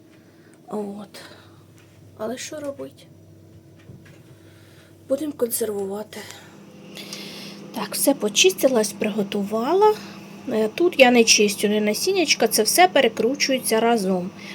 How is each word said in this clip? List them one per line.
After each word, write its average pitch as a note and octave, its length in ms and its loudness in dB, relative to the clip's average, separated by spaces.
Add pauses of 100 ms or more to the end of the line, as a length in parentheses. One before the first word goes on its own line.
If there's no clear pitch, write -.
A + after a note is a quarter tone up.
(680)
От. G3+ 520 -10 (1000)
Але A3+ 200 -8
що D#4 220 -12
робити? C4+ 420 -12 (2000)
Будемо C#4+ 240 -4
консервувати. G#3+ 840 -6 (1600)
Так, - 200 -10
все C#4 200 2
почистилась, B3 760 2
приготувала. A3 1040 0 (540)
Е, A3 200 0
тут E4+ 320 2
я B3 100 10
не A#3+ 140 8
чистю, G#3 440 2
не G#3 120 2
насіннячка, B3 680 0
це A3 140 0
все C4+ 260 6
перекручується B3+ 920 0
разом, G3 500 0 (240)